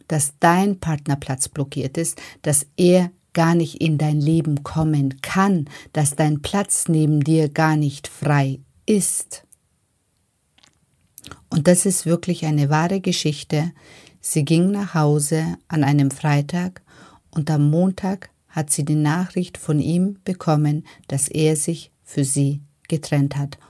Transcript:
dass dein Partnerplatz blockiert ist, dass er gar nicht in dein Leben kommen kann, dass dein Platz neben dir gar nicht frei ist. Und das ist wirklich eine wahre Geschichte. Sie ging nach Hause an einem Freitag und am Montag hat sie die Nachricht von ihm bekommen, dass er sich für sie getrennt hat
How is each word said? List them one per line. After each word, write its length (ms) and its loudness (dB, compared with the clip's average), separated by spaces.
dass 320 -2
dein 400 4
Partnerplatz 720 -4
blockiert 480 -6
ist, 240 -6
dass 240 0
er 340 6
gar 220 4
nicht 260 -2
in 160 2
dein 240 0
Leben 420 0
kommen 580 0
kann, 460 0
dass 240 0
dein 260 0
Platz 460 -4
neben 360 2
dir 260 2
gar 260 2
nicht 320 -2
frei 520 0
ist. 580 -2
Und 180 0
das 180 4
ist 200 -2
wirklich 400 -2
eine 240 0
wahre 320 0
Geschichte. 720 -2
Sie 240 -2
ging 260 2
nach 220 -4
Hause 640 0
an 160 0
einem 280 2
Freitag 720 -2
und 180 -4
am 200 2
Montag 600 -2
hat 220 -6
sie 160 -2
die 100 0
Nachricht 600 -2
von 220 -2
ihm 440 0
bekommen, 640 0
dass 200 -2
er 280 2
sich 360 -6
für 200 -2
sie 380 0
getrennt 480 -2
hat 220 -6